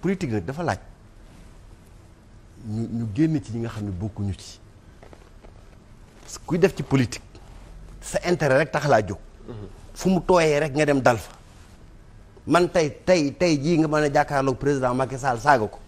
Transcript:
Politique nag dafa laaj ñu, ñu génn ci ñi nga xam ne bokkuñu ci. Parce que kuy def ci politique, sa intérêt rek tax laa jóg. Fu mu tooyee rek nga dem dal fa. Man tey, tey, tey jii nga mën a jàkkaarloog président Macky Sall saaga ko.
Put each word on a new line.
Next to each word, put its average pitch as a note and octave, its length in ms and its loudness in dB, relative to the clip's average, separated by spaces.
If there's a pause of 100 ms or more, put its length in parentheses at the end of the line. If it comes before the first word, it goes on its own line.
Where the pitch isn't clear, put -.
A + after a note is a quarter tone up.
Politique F3+ 320 -2
nag F#3+ 120 -2
dafa D#3 180 -8
laaj B2 160 -2 (1900)
ñu, G#2+ 140 -4 (100)
ñu A#2 220 -4
génn D#3 280 2
ci A2 100 -14
ñi A#2 120 -6
nga A#2 60 -6
xam G#2+ 160 -10
ne G2+ 40 -6
bokkuñu G2+ 480 -6
ci. - 220 -20 (1600)
Parce - 160 -16
que - 80 -20
kuy F3+ 120 -2
def E3 180 2
ci - 80 -8
politique, C3+ 380 -2 (760)
sa - 260 -8
intérêt D3+ 320 2
rek D3+ 120 0
tax D3 160 -4
laa A#2+ 180 4
jóg. F#2+ 140 -8 (760)
Fu - 160 -2
mu F#3 100 4
tooyee D#3+ 400 4
rek D3 140 -4
nga D3+ 120 4
dem C#3+ 140 4
dal A#2+ 180 4
fa. - 140 -14 (1120)
Man E3+ 240 4
tey, E3 200 2 (140)
tey, D#3+ 300 2
tey E3+ 260 2
jii D#3+ 180 2
nga D#3 100 4
mën D3+ 160 2
a D3 80 0
jàkkaarloog C#3 440 2
président C3 380 0
Macky C3 240 -2
Sall A#2+ 220 -2
saaga B2 260 4
ko. - 220 -10